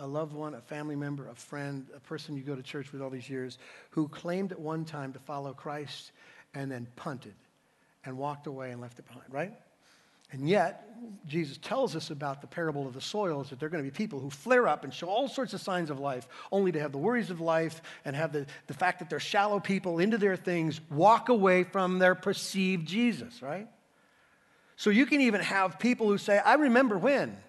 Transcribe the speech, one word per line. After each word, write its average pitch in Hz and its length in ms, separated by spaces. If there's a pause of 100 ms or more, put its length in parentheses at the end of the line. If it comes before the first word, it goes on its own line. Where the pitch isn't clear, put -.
a 143 60
loved 151 280
one, 151 180
a 117 80
family 151 340
member, 143 360
a 120 40
friend, 143 520 (100)
a 139 40
person 151 360
you 135 60
go 143 120
to 131 80
church 143 300
with 139 80
all 135 80
these 131 220
years 127 260 (320)
who 156 180
claimed 175 460
at 165 80
one 160 240
time 143 300
to 135 40
follow 139 360
Christ 147 580 (420)
and 139 160
then 120 240
punted 127 380 (720)
and 131 140
walked 143 280
away 131 240
and 120 120
left 120 160
it - 80
behind, 123 240
right? 165 240 (760)
And 135 160
yet, 180 480 (320)
Jesus 147 300
tells 233 400
us 160 140
about 139 320
the 131 40
parable 147 400
of 127 60
the 131 80
soils, 156 480
that 123 100
there 156 100
are - 20
gonna 160 120
be 135 80
people 214 300
who 139 80
flare 233 400
up 151 160
and 135 80
show - 140
all 285 200
sorts 254 280
of 180 80
signs 180 260
of 139 120
life, 135 280 (240)
only 196 200
to 151 80
have 147 120
the 139 60
worries 202 320
of 170 100
life 165 400 (240)
and 139 100
have 151 160
the, 147 140 (220)
the 147 80
fact 180 240
that 165 100
they're 151 120
shallow 202 380
people 185 420
into 220 180
their 190 180
things 165 540
walk 208 400
away 190 340
from 185 340
their 185 160
perceived 185 720
Jesus, 180 540
right? 170 280 (1080)
So - 140
you 240 160
can 285 160
even 220 180
have 185 380
people 226 300
who 202 100
say, 202 200
"I 220 160
remember 254 440
when," 180 380 (120)